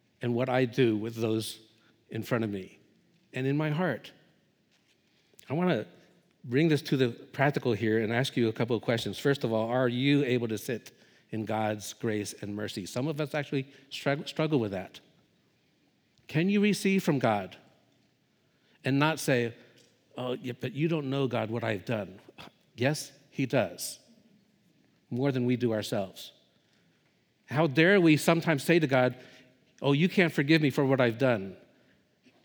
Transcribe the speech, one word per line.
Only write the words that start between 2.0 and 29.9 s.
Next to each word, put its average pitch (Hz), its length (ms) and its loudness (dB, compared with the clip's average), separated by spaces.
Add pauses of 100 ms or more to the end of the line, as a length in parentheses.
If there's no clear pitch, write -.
in 113 120 -6
front 113 220 -2
of 107 60 -4
me, 95 300 -10 (520)
and 131 140 -4
in 139 100 0
my 151 140 0
heart. 151 420 -4 (1400)
I 151 60 -4
wanna 170 320 0 (580)
bring 135 240 2
this 147 140 2
to - 140 0
the 127 140 2
practical 135 640 -2
here 110 280 0
and 110 120 -2
ask 127 240 -2
you 117 120 2
a 107 40 0
couple 117 240 -2
of 104 60 -6
questions. 110 360 -2
First 139 260 0
of 113 80 -2
all, 113 180 0
are 127 180 2
you 135 360 2
able 120 240 0
to 107 100 -4
sit - 320 -8 (400)
in 110 140 -4
God's 107 500 -4
grace 107 460 -4
and 104 140 -8
mercy? 104 300 -8
Some 123 220 -4
of 151 140 -4
us 151 140 -6
actually 139 340 -4 (220)
strugg-, - 380 -4
struggle 160 300 0
with 107 140 0
that. 95 280 -10 (1300)
Can 165 220 0
you 202 120 2
receive 196 420 2
from 147 160 2
God 107 380 0 (1300)
and 135 140 2
not 151 220 2
say, 120 340 0 (600)
"Oh, 123 160 -6
yeah, 131 280 -8
but 127 120 -8
you 151 160 -2
don't 151 220 -2
know, 139 160 0
God, 110 240 -4
what 113 120 -4
I've 113 220 -4
done"? 98 340 -6 (580)
Yes, 135 360 -2 (180)
he 135 160 -4
does, - 520 -4 (1120)
more 131 200 0
than 127 160 0
we 123 100 2
do 113 160 0
ourselves. 104 600 -6 (1120)
How 151 200 2
dare 165 340 6
we 160 160 8
sometimes 165 460 2
say 170 160 4
to 156 80 4
God, 127 280 2 (680)
"Oh, 139 120 0